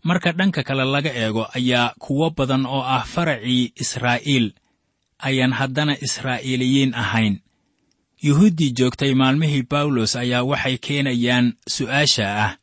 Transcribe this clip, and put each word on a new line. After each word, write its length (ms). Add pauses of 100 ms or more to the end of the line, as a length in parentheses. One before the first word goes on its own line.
Marka 280
dhanka 320
kale 220
laga 240
eego, 460
ayaa 440
kuwo 300
badan 360
oo 200
ah 180
faracii 720
Israa'iil 760 (680)
ayaan 340
haddana 480
Israa'iiliyiin 920
ahayn. 460 (840)
Yuhuuddii 540
joogtay 360
maalmihii 560
Bawlos 460
ayaa 280
waxay 340
keenayaan 760 (140)
su'aasha 600 (180)
ah 60 (120)